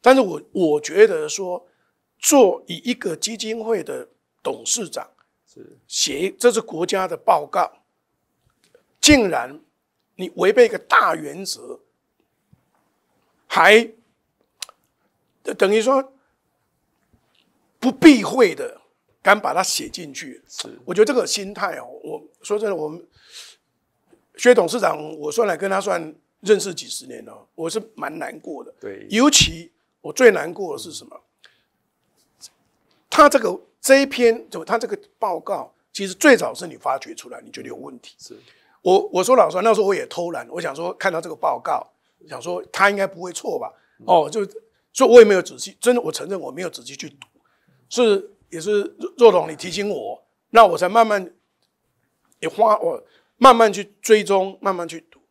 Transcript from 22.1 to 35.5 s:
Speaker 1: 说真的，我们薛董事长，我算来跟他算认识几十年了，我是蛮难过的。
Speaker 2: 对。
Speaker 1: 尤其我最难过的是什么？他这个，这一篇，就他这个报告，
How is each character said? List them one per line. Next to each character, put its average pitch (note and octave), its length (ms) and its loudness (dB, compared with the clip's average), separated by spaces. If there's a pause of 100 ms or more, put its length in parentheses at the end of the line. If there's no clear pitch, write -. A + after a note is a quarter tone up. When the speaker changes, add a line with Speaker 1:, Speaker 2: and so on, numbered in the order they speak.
Speaker 1:
说 G#3 160 -6
真 G#3+ 100 -4
的， F#3+ 80 -4
我 D3+ 140 -8
们 F3 160 -16 (1300)
薛 B3 200 4
董 F#3+ 100 2
事 A3+ 140 -6
长， E3 180 -2 (200)
我 D3+ 120 -10
算 A3+ 160 -2
来 F3 120 -2
跟 G3 120 -6
他 G3 120 -2
算 F3 340 -6 (240)
认 G3+ 180 2
识 C#3+ 160 -8
几 - 140 -14
十 - 200 -14
年 A#2 180 -18
了， - 200 -20 (100)
我 E3 140 -8
是 A3 260 -10
蛮 D3+ 240 -10
难 D3 200 -12
过 C#3 240 -16
的。 - 160 -20
Speaker 2:
对。 G2+ 300 -16
Speaker 1:
尤 B3 200 2
其 E3 400 0 (300)
我 D#3 140 -16
最 B3 180 6
难 E3 220 -6
过 E3 240 -12
的 - 40 -16
是 D#3+ 120 -16
什 C3 120 -18
么？ - 160 -20 (1900)
他 D4 180 6
这 C#4+ 100 2
个， G3 220 -2 (220)
这 C4+ 200 6
一 C#4 40 0
篇， A#3+ 440 0
就 E3+ 140 -12
他 A3+ 140 -4
这 A3+ 100 -4
个 G3+ 100 -8 (200)
报 F#3 200 -4
告， D#3+ 360 -10 (180)